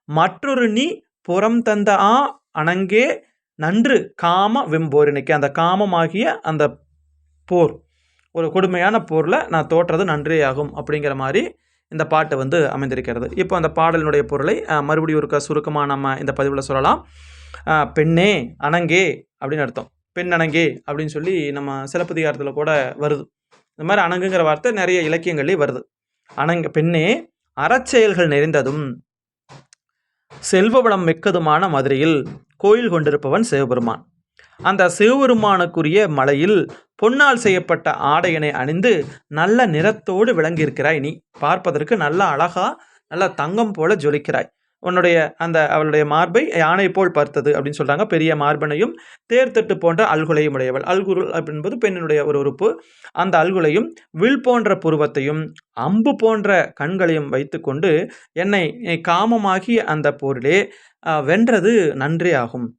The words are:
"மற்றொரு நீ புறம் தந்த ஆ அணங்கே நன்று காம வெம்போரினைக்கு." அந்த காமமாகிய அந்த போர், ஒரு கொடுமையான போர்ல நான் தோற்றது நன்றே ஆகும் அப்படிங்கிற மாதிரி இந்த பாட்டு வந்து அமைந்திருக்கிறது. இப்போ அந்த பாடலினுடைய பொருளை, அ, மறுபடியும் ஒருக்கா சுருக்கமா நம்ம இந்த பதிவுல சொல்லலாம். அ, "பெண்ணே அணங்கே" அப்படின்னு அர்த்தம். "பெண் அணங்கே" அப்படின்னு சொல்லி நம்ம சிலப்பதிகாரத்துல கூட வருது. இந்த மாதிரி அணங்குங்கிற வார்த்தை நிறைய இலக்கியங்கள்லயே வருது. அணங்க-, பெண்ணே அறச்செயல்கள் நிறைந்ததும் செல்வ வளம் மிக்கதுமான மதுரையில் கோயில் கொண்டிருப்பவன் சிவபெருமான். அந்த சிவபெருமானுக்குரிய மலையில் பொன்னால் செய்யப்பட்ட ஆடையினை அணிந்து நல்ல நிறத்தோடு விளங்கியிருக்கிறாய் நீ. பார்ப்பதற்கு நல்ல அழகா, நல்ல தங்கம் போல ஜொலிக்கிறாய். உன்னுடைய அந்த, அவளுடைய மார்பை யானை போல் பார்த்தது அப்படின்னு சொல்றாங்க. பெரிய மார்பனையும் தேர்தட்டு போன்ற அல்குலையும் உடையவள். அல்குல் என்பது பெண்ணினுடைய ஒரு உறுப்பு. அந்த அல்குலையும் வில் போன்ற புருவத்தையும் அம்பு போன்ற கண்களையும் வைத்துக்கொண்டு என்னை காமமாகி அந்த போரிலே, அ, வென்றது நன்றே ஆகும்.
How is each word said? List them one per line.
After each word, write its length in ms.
"மற்றொரு 640
நீ 320
புறம் 420
தந்த 360
ஆ 520
அணங்கே 720
நன்று 640
காம 500
வெம்போரினைக்கு." 640
அந்த 260
காமமாகிய 680
அந்த 520
போர், 360
ஒரு 180
கொடுமையான 600
போர்ல 380
நான் 180
தோற்றது 380
நன்றே 380
ஆகும் 340
அப்படிங்கிற 380
மாதிரி 400
இந்த 180
பாட்டு 300
வந்து 340
அமைந்திருக்கிறது. 640
இப்போ 200
அந்த 120
பாடலினுடைய 540
பொருளை, 460
அ, 140
மறுபடியும் 380
ஒருக்கா 160
சுருக்கமா 500
நம்ம 320
இந்த 220
பதிவுல 180
சொல்லலாம். 480
அ, 220
"பெண்ணே 680
அணங்கே" 720
அப்படின்னு 160
அர்த்தம். 300
"பெண் 200
அணங்கே" 580
அப்படின்னு 160
சொல்லி 460
நம்ம 400
சிலப்பதிகாரத்துல 600
கூட 460
வருது. 260
இந்த 200
மாதிரி 120
அணங்குங்கிற 360
வார்த்தை 300
நிறைய 300
இலக்கியங்கள்லயே 540
வருது. 260
அணங்க-, 320
பெண்ணே 640
அறச்செயல்கள் 640
நிறைந்ததும் 680
செல்வ 420
வளம் 260
மிக்கதுமான 640
மதுரையில் 580
கோயில் 360
கொண்டிருப்பவன் 480
சிவபெருமான். 640
அந்த 360
சிவபெருமானுக்குரிய 1120
மலையில் 580
பொன்னால் 320
செய்யப்பட்ட 560
ஆடையினை 600
அணிந்து 540
நல்ல 400
நிறத்தோடு 680
விளங்கியிருக்கிறாய் 680
நீ. 200
பார்ப்பதற்கு 560
நல்ல 280
அழகா, 560
நல்ல 200
தங்கம் 440
போல 220
ஜொலிக்கிறாய். 540
உன்னுடைய 580
அந்த, 320
அவளுடைய 360
மார்பை 440
யானை 420
போல் 200
பார்த்தது 420
அப்படின்னு 260
சொல்றாங்க. 260
பெரிய 320
மார்பனையும் 580
தேர்தட்டு 460
போன்ற 260
அல்குலையும் 480
உடையவள். 300
அல்குல் 640
என்பது 300
பெண்ணினுடைய 500
ஒரு 120
உறுப்பு. 440
அந்த 280
அல்குலையும் 500
வில் 320
போன்ற 360
புருவத்தையும் 760
அம்பு 440
போன்ற 580
கண்களையும் 540
வைத்துக்கொண்டு 840
என்னை 420
காமமாகி 640
அந்த 380
போரிலே, 580
அ, 140
வென்றது 760
நன்றே 380
ஆகும். 460